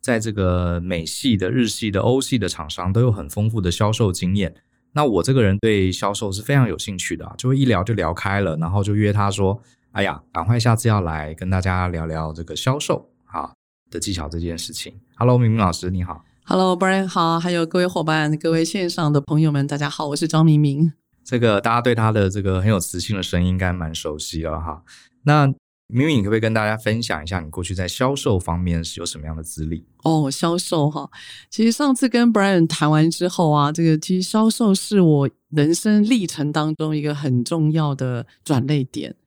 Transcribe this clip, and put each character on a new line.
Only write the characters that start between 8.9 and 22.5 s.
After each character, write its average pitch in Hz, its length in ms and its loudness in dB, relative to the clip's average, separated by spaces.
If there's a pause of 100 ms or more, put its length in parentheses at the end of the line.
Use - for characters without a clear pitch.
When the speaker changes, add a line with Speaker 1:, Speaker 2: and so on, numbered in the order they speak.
Speaker 1:
约 104 160 2
他 101 180 2
说 98 300 0 (320)
：“哎 101 100 -2
呀， 80 180 -4 (120)
赶 82 120 -4
快 117 140 2
下 117 160 4
次 117 140 0
要 107 140 2
来 78 320 -4
跟 90 160 -6
大 95 100 2
家 90 280 0
聊 82 180 -4
聊 80 260 -4
这 82 120 -10
个 80 100 -12
销 131 240 -2
售 - 300 -4 (160)
啊 - 280 -10 (380)
的 87 80 -10
技 92 140 -6
巧 80 160 -6
这 82 100 -8
件 85 180 -6
事 - 160 -12
情。” - 220 -14 (240)
Hello， 123 180 4
明 120 140 4
明 113 80 2
老 92 140 2
师， - 180 -6
你 92 140 -2
好。 87 200 -12 (200)
Speaker 2:
Hello，Brian 185 640 2
好， 165 320 0
还 175 100 -2
有 170 160 0
各 180 140 -2
位 180 80 2
伙 175 160 -4
伴、 156 340 0
各 165 140 0
位 165 120 2
线 180 240 -4
上 165 240 0
的 143 80 4
朋 151 200 0
友 160 100 4
们， 139 160 0
大 143 100 -4
家 147 140 -4
好， - 160 -6
我 143 80 -4
是 156 140 -2
张 160 180 4
明 151 140 6
明。 151 320 2 (320)
Speaker 1:
这 123 160 -2
个 107 200 4
大 117 140 0
家 120 60 2
对 117 160 2
他 110 160 4
的 101 180 4
这 101 100 -4
个 92 200 0